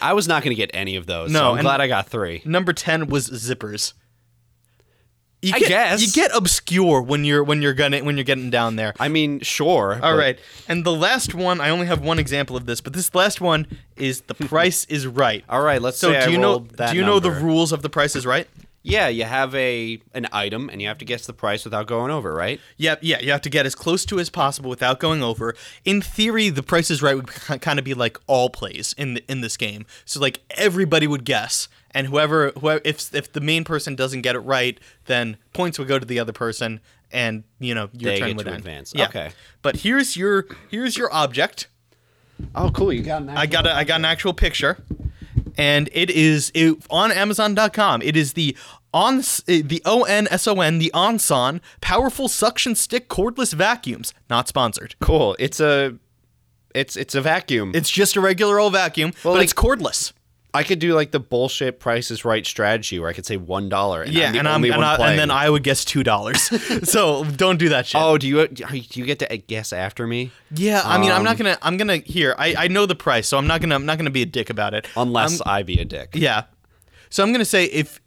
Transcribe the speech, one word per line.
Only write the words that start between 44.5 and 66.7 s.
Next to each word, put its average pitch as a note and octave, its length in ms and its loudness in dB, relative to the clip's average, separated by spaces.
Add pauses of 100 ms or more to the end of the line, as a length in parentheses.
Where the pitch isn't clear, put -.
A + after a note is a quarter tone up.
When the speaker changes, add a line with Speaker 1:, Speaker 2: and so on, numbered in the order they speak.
Speaker 2:
and D3 360 4
it E3+ 160 2
is, D#3 440 4
it, D#3+ 240 4 (120)
on G3 220 2
Amazon G#3 440 2
dot G#3+ 180 2
com. F#3+ 280 2
It D3+ 160 0
is D3 160 2
the D3+ 240 -2 (360)
Ons-, A#3+ 540 2
uh, F3 160 4
the D#3 220 -4
O A3+ 180 4
N G#3 280 2
S F3+ 160 -2
O G#3 140 2
N, E3 180 2
the E3 140 0
Onson E3 680 2 (200)
Powerful B3+ 460 0
Suction A#3 480 0
Stick - 340 -2
Cordless A#3 440 0
Vacuums. E3 600 -2 (160)
Not A#2+ 180 0
sponsored. A#2 540 -2
Speaker 1:
Cool. C3 380 4
It's C#3+ 200 -2
a, C#3 360 2 (800)
it's, C3+ 200 -4
it's C3 200 -6
a C#3 60 0
vacuum. C3 540 0
Speaker 2:
It's D#3+ 140 0
just G3 260 2
a G3+ 60 2
regular G3+ 380 2
old G#3 140 4
vacuum, E3+ 380 0 (120)
Speaker 1:
Well, E3+ 120 4
Speaker 2:
but F#3 40 6
Speaker 1:
like, F#3 60 8
Speaker 2:
it's - 80 0
cordless. A3 600 0 (420)
Speaker 1:
I C#3+ 60 2
could F3+ 160 0
do, E3 160 2
like, D3+ 160 2
the D3+ 100 0
bullshit B2+ 600 -2
Price A#2 320 -2
is A2+ 120 -8
Right A2 220 2
strategy G#2+ 540 0
where E2+ 100 -4
I E2+ 40 -4
could F#2 120 -12
say G#2+ 120 -4
one F#2 320 -4
dollar, G2 340 0
and D3 100 -6
Speaker 2:
Yeah, D#3+ 140 2
Speaker 1:
I'm A#2 60 -2
the A#2 60 0
Speaker 2:
and D3 80 2
I'm, D3+ 100 2
Speaker 1:
only B2 120 4
Speaker 2:
and A#2 80 4
Speaker 1:
one D3+ 100 4
Speaker 2:
I, D3+ 100 2
Speaker 1:
playing. A#2 160 4
Speaker 2:
and G2+ 60 2
then D3+ 120 2
I C#3 180 4
would D3 140 4
guess C3+ 200 0
two C#3 200 0
dollars. A2+ 460 2
<laughs> A#3 340 -2